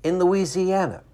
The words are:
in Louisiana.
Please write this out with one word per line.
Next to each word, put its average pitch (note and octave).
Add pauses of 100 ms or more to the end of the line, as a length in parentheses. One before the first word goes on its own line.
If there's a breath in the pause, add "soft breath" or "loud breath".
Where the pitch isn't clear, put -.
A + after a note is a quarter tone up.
in F3
Louisiana. F#3 (120)